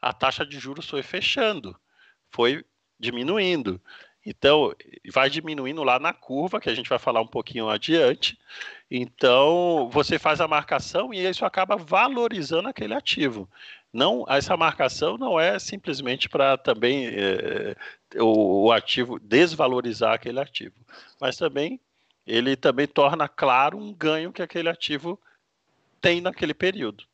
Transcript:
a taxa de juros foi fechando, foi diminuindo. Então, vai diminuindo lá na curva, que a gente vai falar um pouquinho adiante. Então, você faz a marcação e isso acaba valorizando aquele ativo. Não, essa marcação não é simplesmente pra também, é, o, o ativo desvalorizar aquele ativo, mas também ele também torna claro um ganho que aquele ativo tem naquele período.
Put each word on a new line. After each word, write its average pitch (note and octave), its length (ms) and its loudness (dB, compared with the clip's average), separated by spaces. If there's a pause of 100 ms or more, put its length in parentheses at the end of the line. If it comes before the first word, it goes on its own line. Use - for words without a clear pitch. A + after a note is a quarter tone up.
a A#2+ 120 -2
taxa - 320 -2
de C#3+ 140 -14
juros C#3 300 -12
foi C#3 140 -6
fechando, F3+ 720 -2 (560)
foi B2+ 340 0 (360)
diminuindo. B2+ 800 -2 (440)
Então, C#3+ 500 4 (380)
vai C3+ 180 2
diminuindo D3+ 540 -8
lá B2+ 140 2
na D#3+ 140 -2
curva, E3+ 480 -6
que - 80 -6
a A#2 60 -2
gente B2 140 -8
vai B2 100 0
falar A#2 220 0
um A2+ 60 -2
pouquinho A2+ 420 -6
adiante. D3 680 2 (540)
Então, C3+ 1000 2
você D3 280 0
faz D#3 220 0
a D#3+ 80 0
marcação D#3+ 680 -2
e F#3 100 -4
isso F#3 200 -2
acaba G3 320 0
valorizando G3 920 -2
aquele A3+ 240 -8
ativo. B2 560 -4 (440)
Não, D#3+ 360 0
essa C#3+ 280 0
marcação D#3+ 600 0
não A#3 220 0
é F#3 200 2
simplesmente C#3 680 -6
pra C3+ 300 4
também, B2 480 0
é, G2+ 680 -2 (400)
o, G#2+ 480 4
o A2+ 80 8
ativo A#2+ 480 0
desvalorizar A#2+ 960 2
aquele B2 260 -6
ativo, G#2+ 340 -10 (460)
mas B2+ 160 -2
também D#3 440 -4 (460)
ele A#2+ 300 0
também C3+ 320 2
torna D3 400 2
claro C#3 500 2
um G#3 160 -14
ganho D#3+ 380 -2
que F#3+ 100 -8
aquele E3+ 260 -4
ativo E3 500 -6 (840)
tem F3 200 2
naquele F3 320 -2
período. F3+ 600 -4